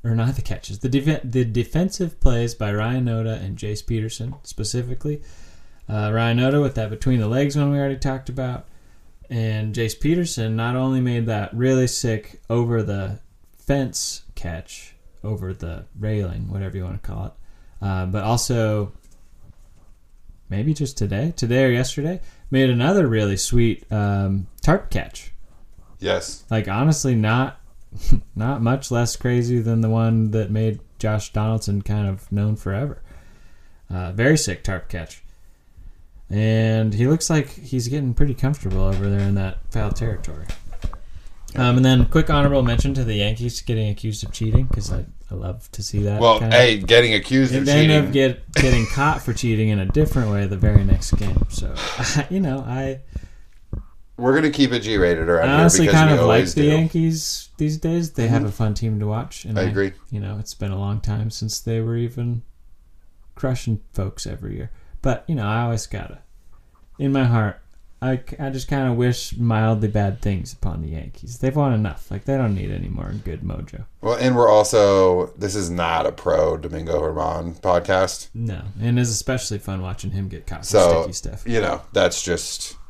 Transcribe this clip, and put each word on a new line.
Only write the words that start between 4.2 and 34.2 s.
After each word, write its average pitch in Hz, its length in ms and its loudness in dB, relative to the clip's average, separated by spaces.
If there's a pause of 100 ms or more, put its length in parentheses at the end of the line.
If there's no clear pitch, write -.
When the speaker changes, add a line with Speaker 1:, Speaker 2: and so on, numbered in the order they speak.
Speaker 1:
specifically. 123 800 -6 (640)
Uh, 104 240 -2
Ryan 117 260 2
Noda 135 240 4
with 131 140 0
that 110 140 -4
between 120 300 0
the 107 80 0
legs 139 280 0
one 143 140 2
we 143 80 0
already 139 200 -2
talked 135 300 -4
about. 127 380 -8 (600)
And 110 460 -4
Jace 113 240 -4
Peterson 147 580 0
not 120 200 -2
only 131 240 0
made 120 260 0
that 104 280 -4
really 127 320 2
sick - 540 -4 (100)
over 117 320 0
the 98 380 -4 (380)
fence - 640 -4 (120)
catch, - 600 -12 (300)
over 92 300 -6
the - 320 -12 (120)
railing, 104 500 -4
whatever 98 280 -6
you 92 80 -6
wanna 92 140 -8
call 104 280 -8
it, - 60 -12 (480)
uh, 92 260 -2
but 98 180 -4
also 110 680 0 (1600)
maybe 127 260 -2
just 139 240 -4
today, 107 380 -2
today 127 280 2
or 127 60 4
yesterday, 139 500 -2 (300)
made 131 180 4
another 143 380 4
really 107 300 2
sweet, 117 540 2
um, 98 560 0 (140)
tarp - 300 2
catch. - 420 -4 (680)
Speaker 2:
Yes. - 520 -4
Speaker 1:
Like, 107 180 0
honestly, 131 460 2
not, 113 460 0 (360)
<laughs> - 400 6
not 117 240 -2
much 127 300 0
less 117 260 0
crazy 123 440 0
than 113 200 0
the 110 80 2
one 113 440 2
that 107 180 -2
made 107 300 0 (180)
Josh 107 340 -2
Donaldson 107 500 -2
kind 104 260 -2
of 98 220 -8
known 104 260 0
forever. 107 440 -6 (880)
Uh, 90 240 -6
very 127 240 4